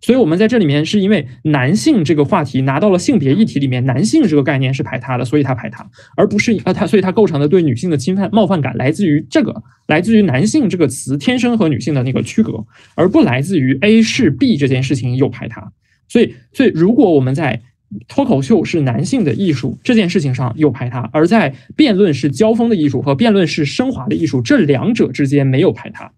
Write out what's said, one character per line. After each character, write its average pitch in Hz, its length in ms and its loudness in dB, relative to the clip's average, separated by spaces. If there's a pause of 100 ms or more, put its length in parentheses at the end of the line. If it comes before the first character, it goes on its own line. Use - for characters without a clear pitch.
所 226 140 2
以 262 40 2
我 240 60 4
们 165 140 0
在 220 80 2
这 233 120 0
里 202 60 2
面 147 220 0
是 208 140 0
因 190 100 0
为 180 160 0 (160)
男 147 320 0
性 220 300 2
这 160 100 0
个 147 100 2
话 170 200 0
题 131 160 -4
拿 135 180 0
到 208 100 2
了 185 80 4
性 175 220 2
别 139 160 2
议 214 100 4
题 - 140 -4
里 139 80 -2
面， 127 180 -2
男 131 180 0
性 294 200 2
这 160 140 2
个 143 80 2
概 143 120 0
念 131 160 0
是 131 80 -4
排 131 160 -6
他 127 220 -6
的， 131 60 -4
所 127 120 -2
以 147 60 2
他 131 140 -2
排 - 120 -12
他， - 160 -16 (320)
而 208 80 -8
不 208 140 -4
是， 214 260 -2
呃， 185 80 -2
他， 185 140 -4
所 190 100 0
以 190 60 4
他 190 80 -2
构 208 160 2
成 156 140 -2
的 147 80 0
对 180 120 2
女 147 140 0
性 175 160 -4
的 156 60 -2
侵 180 180 -2
犯、 190 180 -4
冒 208 140 2
犯 180 140 -2
感 120 160 -4
来 131 160 -2
自 208 120 -2
于 156 240 0
这 311 140 0
个， - 180 -6 (280)
来 151 120 2
自 220 160 2
于 214 60 6
男 160 240 2
性 240 220 0
这 180 100 -4
个 165 80 4
词 127 320 -4
天 247 180 0
生 240 220 0
和 175 100 2
女 147 120 -2
性 165 140 -4
的 131 100 0
那 127 80 -4
个 120 100 -2
区 110 220 0
隔， - 200 -8 (300)
而 170 140 2
不 311 140 4
来 131 200 2
自 180 160 -2
于 131 220 0
A 220 200 4
是 220 300 2
B 226 260 0
这 139 120 0
件 131 120 0
事 139 140 -2
情 123 220 -4
有 135 120 2
排 - 200 -10
他。 - 240 -16 (360)
所 233 140 4
以， - 100 0 (200)
所 277 120 0
以 214 80 4
如 180 220 2
果 233 180 4
我 151 60 4
们 131 160 0
在 147 260 -4 (460)
脱 - 180 -2
口 139 160 0
秀 160 240 2
是 165 180 -2
男 135 220 -2
性 233 200 0
的 131 100 0
艺 185 180 -2
术 - 300 -6
这 247 140 2
件 202 120 2
事 175 120 0
情 139 120 -2
上 123 240 -4
有 151 140 2
排 123 180 -8
他， 123 240 -8
而 156 140 2
在 185 260 2 (220)
辩 262 220 2
论 185 180 2
是 151 160 -2
交 220 240 2
锋 233 160 0
的 220 60 0
艺 151 120 0
术 131 140 -2
和 139 140 0
辩 226 160 2
论 196 120 2
是 151 200 -2
升 254 260 -4
华 220 160 -6
的 - 80 -2
艺 165 100 -2
术 139 160 -2
这 269 180 2
两 147 360 2
者 185 160 0
之 139 160 -2
间 139 180 0
没 131 160 2
有 170 120 2
排 - 180 -12
他 98 280 -20